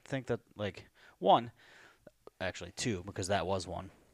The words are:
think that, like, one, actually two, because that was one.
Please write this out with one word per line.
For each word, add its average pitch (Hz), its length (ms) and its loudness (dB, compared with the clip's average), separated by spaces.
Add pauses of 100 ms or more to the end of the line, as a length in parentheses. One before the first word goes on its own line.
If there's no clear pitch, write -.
think 131 220 -6
that, 117 140 -2 (140)
like, 104 300 -4 (340)
one, 151 320 6 (880)
actually 90 360 -4
two, 98 300 0
because 95 240 -4
that 92 180 4
was 95 180 0
one. 92 240 -8 (240)